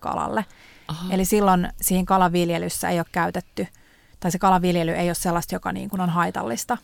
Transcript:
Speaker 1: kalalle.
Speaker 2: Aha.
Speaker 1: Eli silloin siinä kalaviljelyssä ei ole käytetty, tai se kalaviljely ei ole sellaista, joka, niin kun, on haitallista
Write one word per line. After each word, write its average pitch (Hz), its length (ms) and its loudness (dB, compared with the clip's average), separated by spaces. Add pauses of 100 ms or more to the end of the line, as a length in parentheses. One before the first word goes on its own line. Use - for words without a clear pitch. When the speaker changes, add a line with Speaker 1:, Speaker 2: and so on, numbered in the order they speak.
Speaker 1:
kalalle. - 440 -2 (440)
Speaker 2:
Aha. 165 240 -8
Speaker 1:
Eli 190 120 2
silloin 190 440 4 (120)
siinä 185 260 2
kalaviljelyssä 175 840 2
ei 175 100 0
ole 165 140 -2
käytetty, 175 540 -4 (540)
tai 180 100 -2
se 180 80 -2
kalaviljely 175 540 4
ei 175 160 0
ole 170 60 0
sellaista, 170 400 -2
joka, 180 180 -6
niin 190 180 -8
kun, 190 100 -2
on 175 100 0
haitallista 202 720 -2